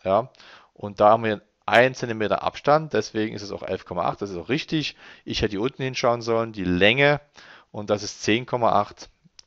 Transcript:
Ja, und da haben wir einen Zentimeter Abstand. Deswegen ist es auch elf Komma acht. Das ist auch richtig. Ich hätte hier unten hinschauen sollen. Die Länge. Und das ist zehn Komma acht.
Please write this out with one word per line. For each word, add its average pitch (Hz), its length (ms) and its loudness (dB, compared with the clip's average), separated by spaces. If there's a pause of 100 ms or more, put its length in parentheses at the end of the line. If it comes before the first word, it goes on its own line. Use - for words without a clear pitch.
Ja, 107 260 0 (440)
und 104 260 -8
da 104 120 8
haben 113 120 4
wir 107 180 -2 (240)
einen 120 300 4
Zentimeter 107 480 -4
Abstand. 151 480 0
Deswegen 110 420 -2
ist 104 100 -10
es 98 80 -14
auch 90 120 -10
elf - 220 -8
Komma 90 180 -6
acht. - 180 -4
Das 101 80 -6
ist 92 80 -10
auch 82 120 -8
richtig. 151 480 -4 (260)
Ich - 180 -6
hätte 104 100 0
hier 98 100 -4
unten 131 220 -4
hinschauen 123 380 0
sollen. 113 300 -2
Die 101 140 -6
Länge. 117 560 4 (500)
Und 104 180 -8
das 101 140 -2
ist - 200 -12
zehn 117 220 2
Komma 117 280 0
acht. - 360 -2 (380)